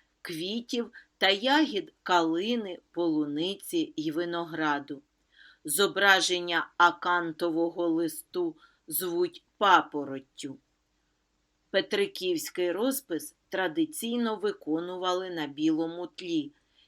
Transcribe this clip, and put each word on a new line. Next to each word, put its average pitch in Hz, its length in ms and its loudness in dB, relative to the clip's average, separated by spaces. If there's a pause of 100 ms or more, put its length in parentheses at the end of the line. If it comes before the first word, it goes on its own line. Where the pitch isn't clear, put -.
(220)
квітів 226 720 -6 (260)
та 190 120 2
ягід 220 640 2 (100)
калини, 180 760 0 (120)
полуниці 160 1040 -2
й 156 160 -4
винограду. 156 920 -4 (640)
Зображення 180 1120 2
акантового 170 1120 2
листу 165 680 -2 (320)
звуть 175 560 -2 (140)
папороттю. 143 1000 2 (1120)
Петриківський 185 1000 -2
розпис 196 640 -4 (140)
традиційно 190 840 -2
виконували 180 960 -2
на 160 180 -4
білому 160 600 -2
тлі. 165 440 -4 (360)